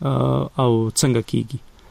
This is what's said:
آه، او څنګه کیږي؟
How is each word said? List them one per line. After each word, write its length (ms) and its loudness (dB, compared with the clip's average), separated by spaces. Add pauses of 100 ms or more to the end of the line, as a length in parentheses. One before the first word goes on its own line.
آه، 560 0
او 320 2
څنګه 400 2
کیږي؟ 280 -4 (320)